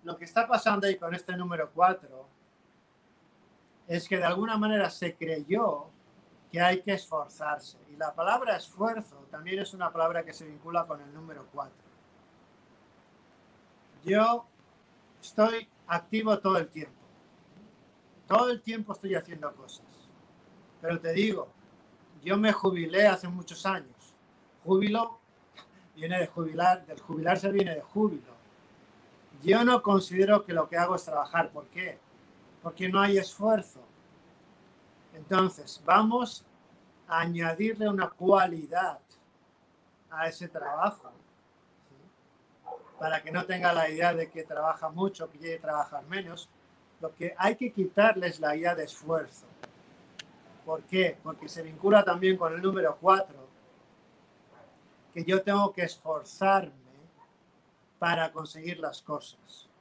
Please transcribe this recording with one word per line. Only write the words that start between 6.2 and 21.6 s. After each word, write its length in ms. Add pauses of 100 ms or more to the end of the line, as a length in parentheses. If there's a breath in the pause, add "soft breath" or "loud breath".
que 100
hay 200
que 120
esforzarse. 840 (140)
Y 60
la 160
palabra 440
esfuerzo 720
también 300
es 140
una 180
palabra 320
que 100
se 120
vincula 400
con 160
el 120
número 380
cuatro. 320 (2250)
Yo 420 (760)
estoy 460 (200)
activo 520
todo 180
el 120
tiempo. 240 (1300)
Todo 240
el 100
tiempo 320
estoy 220
haciendo 400
cosas. 300 (960)
Pero 180
te 140
digo, 340 (760)